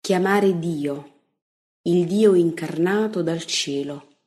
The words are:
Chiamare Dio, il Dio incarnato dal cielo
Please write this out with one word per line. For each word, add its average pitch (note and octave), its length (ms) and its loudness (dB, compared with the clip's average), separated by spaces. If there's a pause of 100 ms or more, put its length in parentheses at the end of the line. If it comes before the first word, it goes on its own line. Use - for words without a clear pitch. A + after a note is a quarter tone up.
Chiamare F#3+ 580 2
Dio, C#3+ 580 -6 (640)
il F3 240 2
Dio G3+ 280 4
incarnato F3 880 0
dal E3 220 -4
cielo C#3+ 840 -8